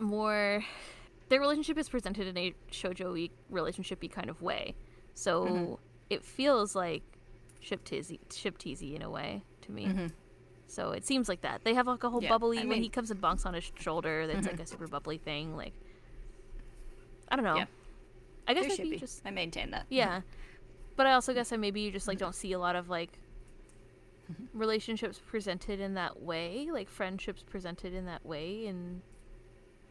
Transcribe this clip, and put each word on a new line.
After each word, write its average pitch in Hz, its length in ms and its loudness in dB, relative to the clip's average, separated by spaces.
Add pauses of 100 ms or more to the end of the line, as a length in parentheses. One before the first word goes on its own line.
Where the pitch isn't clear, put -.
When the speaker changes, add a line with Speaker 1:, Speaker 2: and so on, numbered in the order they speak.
Speaker 1:
more, 208 640 4 (640)
their 262 120 10
relationship 294 380 4
is 311 100 0
presented 202 380 -2
in 180 120 -4
a 180 160 0 (160)
shoujo-y, 180 600 -2 (200)
relationship-y 170 580 -2
kind - 220 -6
of 156 120 -10
way. - 320 -2 (400)
So 180 300 4
Speaker 2:
Mm-hmm. 175 300 2 (360)
Speaker 1:
it - 140 0
feels 254 500 4
like 170 280 0 (580)
ship - 240 -4
teasy, 151 340 -6 (160)
ship - 240 -4
teasy 156 360 -8
in 160 80 -8
a - 80 -6
way - 320 -6 (200)
to 202 100 -12
me. 208 140 -6
Speaker 2:
Mm-hmm. 190 200 2 (600)
Speaker 1:
So - 240 -4
it - 140 -4
seems 262 220 4
like 180 140 0
that. 135 220 -4
They 226 100 6
have, 247 120 6
like, 247 180 0
a 240 60 2
whole 233 120 2
Speaker 2:
Yeah, - 80 2
Speaker 1:
bubbly, 233 280 6
Speaker 2:
I - 20 0
Speaker 1:
when 240 100 0
Speaker 2:
mean 226 120 4
Speaker 1:
he 226 60 0
comes 226 220 -2
and 196 100 -2
bonks 180 260 4
on 175 80 -2
his 170 240 -4
shoulder, 160 480 0
that's, 160 200 2
Speaker 2:
Mm-hmm. 175 100 0
Speaker 1:
like, 165 40 -4
a 165 60 -6
super 160 220 -8
bubbly 156 300 -4
thing. 156 380 -4
Like, - 180 -8 (1500)
I - 80 4
don't 262 80 4
know. 165 120 6
Speaker 2:
Yeah. - 100 4 (840)
Speaker 1:
I 247 60 6
guess 370 140 6
Speaker 2:
They're 392 100 4
Speaker 1:
maybe 262 120 -2
you 247 60 -2
Speaker 2:
shippy. 170 40 -6
Speaker 1:
just - 260 -10
Speaker 2:
I 202 40 -4
maintain 175 420 -4
that. - 180 -4
Speaker 1:
Yeah. 196 320 4 (760)
But 269 100 8
I 262 60 10
also 254 220 6
guess 240 180 2
I, 233 40 0
maybe 208 260 2
you 208 100 0
just, 196 160 -4
like, 190 80 0
Speaker 2:
Mm-hmm. 190 80 0
Speaker 1:
don't 180 100 -2
see 185 180 -4
a 180 60 0
lot 175 180 2
of, 175 120 -2
like, 175 300 -2 (1120)
Speaker 2:
Mm-hmm. 214 300 -10
Speaker 1:
relationships 220 680 0
presented 202 540 -2
in 196 160 -2
that 180 260 -2
way, 175 520 -2
like, 214 160 -2
friendships 190 560 -4
presented 180 500 -8
in 185 120 -4
that 170 200 -8
way 170 400 -6
in 180 340 -6 (920)